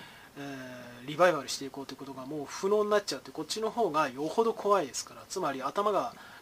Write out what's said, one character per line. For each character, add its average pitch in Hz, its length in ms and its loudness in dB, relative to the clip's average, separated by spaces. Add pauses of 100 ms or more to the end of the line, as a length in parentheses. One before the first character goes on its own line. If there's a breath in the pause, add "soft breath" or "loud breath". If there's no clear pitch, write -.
(380 loud breath)
え - 20 -12 (640)
ー、 - 20 -14
リ 151 80 -8
バ 175 140 8
イ 165 40 6
バ 147 80 0
ル 127 80 -8
し - 80 -4
て 139 80 -6
い 135 40 -6
こ 139 140 -10
う - 20 -14
と - 80 -10
い - 20 -14
う - 20 -16
こ - 80 -12
と 139 80 -10
が 127 120 -10
も 147 180 -6
う - 20 -10
不 - 240 -2
能 208 140 6
に 208 60 0
な 208 80 6
っ 202 60 2
ち - 100 -4
ゃ 139 40 -4
う - 40 -6
っ - 20 -16
て、 - 80 -14
こ 156 120 -6
っ - 20 -10
ち - 160 -4
の 220 100 0
方 220 180 2
が 151 200 2
よ 127 180 -4
ほ 226 160 4
ど 226 100 2
怖 202 280 4
い 147 60 0
で 120 60 -10
す - 120 -6
か - 100 -16
ら。 - 120 -14
つ - 120 -6
ま 156 120 0
り 131 120 -4
頭 202 280 2
が、 160 220 2 (280 loud breath)